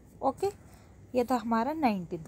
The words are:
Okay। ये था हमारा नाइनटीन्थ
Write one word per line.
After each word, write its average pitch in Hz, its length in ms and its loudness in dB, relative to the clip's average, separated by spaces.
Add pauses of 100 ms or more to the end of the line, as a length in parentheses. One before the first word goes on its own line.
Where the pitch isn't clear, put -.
(220)
Okay। 320 280 0 (640)
ये 247 100 4
था 247 120 0
हमारा 233 360 0
नाइनटीन्थ 185 560 0